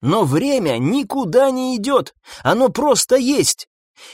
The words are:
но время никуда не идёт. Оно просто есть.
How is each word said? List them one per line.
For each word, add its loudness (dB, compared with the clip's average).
но 2
время 0
никуда 0
не -4
идёт. -2
Оно 2
просто 0
есть. 0